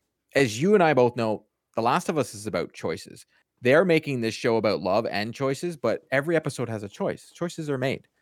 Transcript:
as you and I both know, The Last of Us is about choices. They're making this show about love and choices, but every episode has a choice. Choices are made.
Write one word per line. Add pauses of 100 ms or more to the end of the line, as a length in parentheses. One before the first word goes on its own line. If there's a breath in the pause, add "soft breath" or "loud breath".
(360)
as
you
and
I
both
know, (320)
The
Last
of
Us
is
about
choices. (360)
They're
making
this
show
about
love
and
choices,
but
every
episode
has
a
choice.
Choices
are
made. (140)